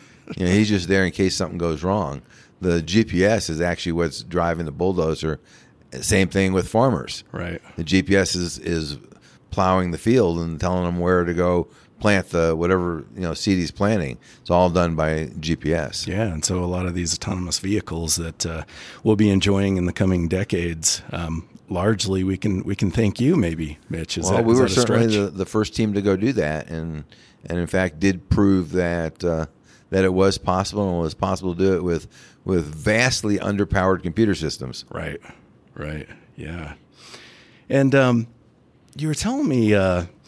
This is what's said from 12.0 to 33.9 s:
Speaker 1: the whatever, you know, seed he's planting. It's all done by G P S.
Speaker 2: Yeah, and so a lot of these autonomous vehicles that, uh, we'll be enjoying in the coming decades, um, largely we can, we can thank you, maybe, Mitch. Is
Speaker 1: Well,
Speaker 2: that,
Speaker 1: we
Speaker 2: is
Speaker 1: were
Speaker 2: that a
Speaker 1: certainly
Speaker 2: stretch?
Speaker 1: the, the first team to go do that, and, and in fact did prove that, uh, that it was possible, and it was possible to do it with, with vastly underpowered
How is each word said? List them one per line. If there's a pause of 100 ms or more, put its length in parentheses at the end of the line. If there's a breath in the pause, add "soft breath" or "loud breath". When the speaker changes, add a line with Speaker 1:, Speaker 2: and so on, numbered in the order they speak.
Speaker 1:
the
whatever, (100)
you
know,
seed
he's
planting. (220 loud breath)
It's
all
done
by
G
P
S.
Speaker 2:
Yeah,
and
so
a
lot
of
these
autonomous
vehicles
that,
uh, (400 loud breath)
we'll
be
enjoying
in
the
coming
decades, (100)
um, (200)
largely
we
can,
we
can
thank
you,
maybe, (100)
Mitch.
Is
Speaker 1:
Well,
Speaker 2:
that,
Speaker 1:
we
Speaker 2:
is
Speaker 1:
were
Speaker 2:
that
a
Speaker 1:
certainly
Speaker 2:
stretch?
Speaker 1:
the,
the
first
team
to
go
do
that,
and, (420 soft breath)
and
in
fact
did
prove
that,
uh, (440 soft breath)
that
it
was
possible,
and
it
was
possible
to
do
it
with, (380 loud breath)
with
vastly
underpowered